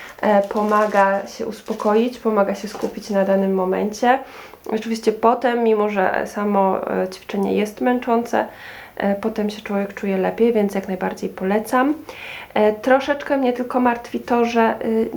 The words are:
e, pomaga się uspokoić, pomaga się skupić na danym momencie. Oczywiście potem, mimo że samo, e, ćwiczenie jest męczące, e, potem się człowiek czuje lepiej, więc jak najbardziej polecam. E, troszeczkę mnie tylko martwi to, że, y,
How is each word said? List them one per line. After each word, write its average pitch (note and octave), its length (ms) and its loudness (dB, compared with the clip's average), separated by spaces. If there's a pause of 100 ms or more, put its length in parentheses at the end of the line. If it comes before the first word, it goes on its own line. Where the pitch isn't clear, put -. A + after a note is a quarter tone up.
(220)
e, G#3 200 4
pomaga G3+ 880 2
się - 180 -8
uspokoić, A3 720 0
pomaga G3+ 380 0
się G3+ 120 -8
skupić - 420 -8
na G3 160 2
danym G3 280 2
momencie. G3 680 2 (500)
Oczywiście A3 420 -2
potem, A#3+ 520 2
mimo G#3+ 260 4
że G3 360 0
samo, G3+ 680 0
e, F#3 160 0
ćwiczenie G3 480 -4
jest G#3 260 -2
męczące, A#3 680 0 (500)
e, G3+ 180 0
potem G#3+ 340 -2
się G#3 120 -8
człowiek G3+ 320 -4
czuje G3 240 -2
lepiej, F#3 360 2
więc G3+ 220 2
jak G3 120 -4
najbardziej F#3 420 -4
polecam. A3+ 680 0 (580)
E, G#3+ 200 4
troszeczkę C#4 640 2
mnie B3+ 160 2
tylko B3 260 -2
martwi A#3+ 400 0
to, A#3+ 260 0
że, A3+ 300 2 (100)
y, A3+ 320 0